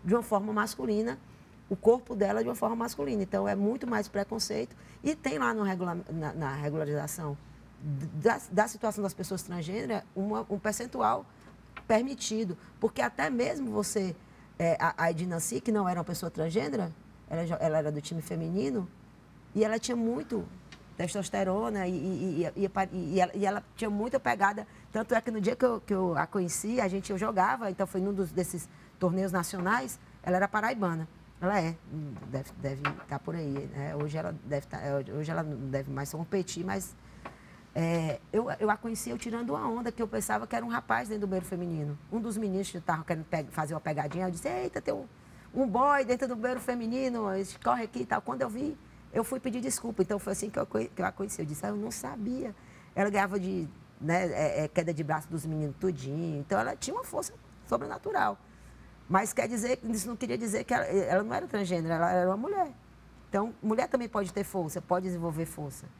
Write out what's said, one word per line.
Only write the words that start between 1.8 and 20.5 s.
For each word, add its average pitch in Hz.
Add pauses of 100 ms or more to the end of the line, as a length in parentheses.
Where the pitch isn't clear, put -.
dela 202
de 233
uma 240
forma 226
masculina. 233
Então, 196
é 202
muito 214
mais 214
preconceito. 214 (300)
E 311
tem 294
lá 240
no 214
regula-, 180 (120)
na, 160
na 143
regularização 147 (760)
da, 214 (100)
da 208
situação 214
das 190
pessoas 185
transgêneras 185 (140)
uma, 214
um 202
percentual 233 (600)
permitido. 220 (240)
Porque 226
até 269
mesmo 254
você, 202 (420)
é, 170
a, 165
a 165
Edna 170
Si, 226
que 240
não 208
era 175
uma 160
pessoa 170
transgênera, 175 (340)
ela 165
jo-, 165
ela 160
era 151
do 147
time 160
feminino, 185 (680)
e 214
ela 220
tinha 240
muito 226 (480)